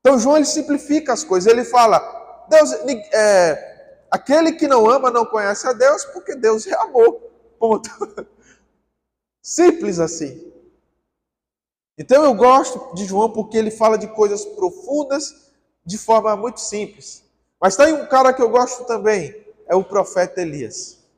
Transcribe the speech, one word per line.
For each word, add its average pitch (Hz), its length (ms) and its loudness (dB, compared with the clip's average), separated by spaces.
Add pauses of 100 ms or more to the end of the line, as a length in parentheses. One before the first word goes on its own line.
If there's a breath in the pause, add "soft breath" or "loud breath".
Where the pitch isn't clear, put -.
Então 269 180 4
João, 269 180 2
ele 302 80 4
simplifica 294 680 -2
as - 120 -4
coisas, 185 260 2
ele 233 140 4
fala, 233 340 4 (500)
"Deus, 294 360 4
ni-, 247 280 -6
é, 196 1000 0
aquele 311 420 2
que 311 160 -4
não 233 220 4
ama 254 200 2
não 233 140 0
conhece 208 420 -4
a 262 60 -2
Deus, 262 340 0
porque 359 280 -14
Deus 220 320 -2
é 392 80 -6
amor." 453 400 2 (440)
Ponto. 220 320 -2
<laughs> - 380 -14 (1120 soft breath)
Simples 208 560 0
assim. 151 540 -8 (1400)
Então 262 280 2
eu 269 100 4
gosto 254 600 2
de 185 100 -8
João 202 260 -2
porque 220 260 -6
ele 220 140 0
fala 220 260 0
de 202 120 -6
coisas 208 360 -2
profundas 277 1040 -8 (340)
de 180 120 -12
forma 214 400 0
muito 220 240 -10
simples. - 640 -14 (360)
Mas 190 160 0
tem 302 160 4
um 294 140 -6
cara 262 260 2
que 254 80 -4
eu 233 80 2
gosto 247 360 -2
também, 202 500 -4 (320)
é 170 80 -2
o 190 100 0
profeta 185 560 -4
Elias. 147 600 -12 (160)